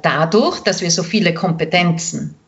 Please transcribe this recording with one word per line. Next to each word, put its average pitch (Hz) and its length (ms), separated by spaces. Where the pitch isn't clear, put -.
dadurch, 165 580
dass 185 200
wir 175 100
so 170 140
viele 175 280
Kompetenzen 165 1000